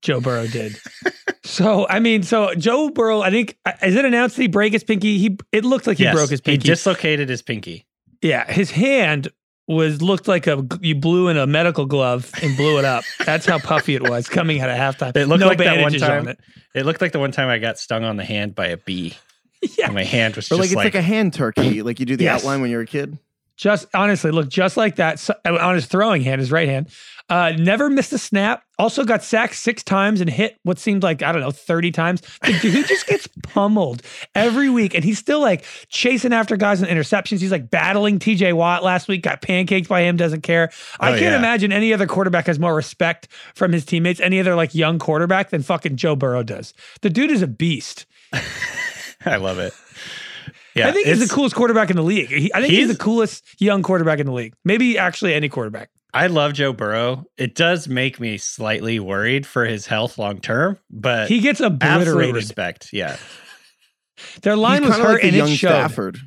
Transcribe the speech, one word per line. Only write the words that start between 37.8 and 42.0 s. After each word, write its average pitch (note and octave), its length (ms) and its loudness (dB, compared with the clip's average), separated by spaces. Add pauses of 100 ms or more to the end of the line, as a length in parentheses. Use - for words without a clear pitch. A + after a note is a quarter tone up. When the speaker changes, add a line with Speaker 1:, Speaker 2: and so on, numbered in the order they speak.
Speaker 1:
T A3 160 2
J F#3 180 2
Watt E3+ 300 2
last F3+ 240 0
week, F#3 140 -2
got - 220 -4
pancaked F#3 440 0
by F3+ 140 2
him, F3 160 2
doesn't D#3+ 240 0
care. E3 300 0 (280)
I - 100 2
Speaker 2:
Oh, - 40 2
Speaker 1:
can't A2 80 2
Speaker 2:
yeah. - 160 4
Speaker 1:
imagine A#3 340 2
any G#3+ 220 2
other G3 140 0